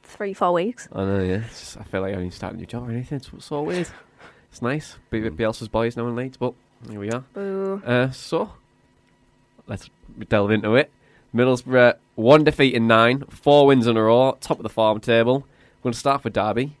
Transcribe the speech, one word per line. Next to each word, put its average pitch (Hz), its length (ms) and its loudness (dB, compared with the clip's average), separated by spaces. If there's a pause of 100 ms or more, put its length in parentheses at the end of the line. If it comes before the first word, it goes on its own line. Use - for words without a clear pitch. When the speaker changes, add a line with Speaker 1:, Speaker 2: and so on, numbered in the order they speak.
Speaker 1:
three, 202 300 -10
four 180 180 0
weeks. 180 400 -4
Speaker 2:
I 98 120 -6
know, 98 180 -2
yeah. 92 240 -2
It's - 140 -18
just, - 180 -18
I 107 60 -16
feel 95 180 -6
like 95 120 -6
I - 40 -6
only 90 120 -8
started - 260 -12
a 90 40 -12
new 90 60 -14
job 120 220 -12
or 113 40 -8
anything. 127 240 -8
It's - 140 -14 (140)
so 147 180 -8
weird. 170 260 -6 (640)
It's - 80 -20
nice. 135 360 -6 (120)
Be 113 140 -6
with 104 140 -8
Speaker 3:
Mm. 113 40 -12
Speaker 2:
Bielsa's 110 280 -4
boys 117 280 -4
now 117 120 -6
in 120 60 -6
Leeds, 127 220 -10
but 123 160 -6 (380)
here 104 100 -14
we 101 100 -8
are. 127 220 -6
Speaker 1:
Boo. 196 540 -8
Speaker 2:
Uh, 123 240 -2
so, - 420 -8 (1120)
let's - 220 -12 (400)
delve 104 220 0
into 110 240 0
it. 143 160 2 (440)
Middlesbrough, 127 600 4 (220)
one 139 260 6
defeat 143 320 2
in 113 140 2
nine, 117 420 4
four 147 360 4
wins 131 200 6
in 117 100 2
a 110 60 2
row, 123 380 4
top - 180 -6
of - 60 -16
the 110 40 -8
form 107 300 0
table. 120 480 0 (360)
We're 127 80 -2
gonna 117 40 -6
start 139 300 -2
with 120 80 -6
Derby 113 480 -4